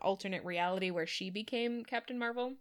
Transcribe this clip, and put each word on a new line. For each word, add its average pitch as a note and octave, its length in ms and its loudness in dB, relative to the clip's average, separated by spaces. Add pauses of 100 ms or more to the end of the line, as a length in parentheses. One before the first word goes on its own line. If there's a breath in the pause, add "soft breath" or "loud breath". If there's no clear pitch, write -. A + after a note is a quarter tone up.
alternate F#3+ 420 2
reality F3+ 460 2
where E3+ 160 0
she F#3+ 240 -4
became A#3 540 0
Captain B3 340 -2
Marvel, B3 420 0